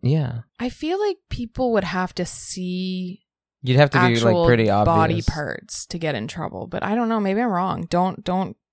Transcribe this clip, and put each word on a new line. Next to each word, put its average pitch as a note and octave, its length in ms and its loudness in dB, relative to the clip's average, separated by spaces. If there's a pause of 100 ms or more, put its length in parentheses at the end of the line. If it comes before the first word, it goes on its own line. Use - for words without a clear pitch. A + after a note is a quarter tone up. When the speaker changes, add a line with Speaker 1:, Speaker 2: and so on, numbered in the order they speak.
Speaker 1:
Yeah. B2+ 400 0 (180)
Speaker 2:
I A#3+ 100 -4
feel E4 300 -4
like G#4 180 -2 (120)
people B3 440 -2
would G3 100 2
have F#3 320 -4
to F3 100 -4
see F#3 1000 -4 (380)
Speaker 1:
You'd B2+ 160 4
have C#3+ 140 8
to - 80 2
be, - 40 6
like, A#2+ 120 4
Speaker 2:
actual A#2 300 4
Speaker 1:
pretty A2+ 220 6
Speaker 2:
body G#2 240 4 (240)
Speaker 1:
obvious. E3 100 -4
Speaker 2:
parts - 640 -4
to F3 100 -10
get D#3+ 180 -4
in G#2+ 120 -6
trouble, - 400 -10
but - 160 -6
I G3+ 120 -2
don't A#3 140 -2
know. A3+ 100 0
Maybe G3 220 0
I'm B3 80 0
wrong. F3+ 400 -2
Don't, F3+ 340 0
don't, F#3 320 -4 (180)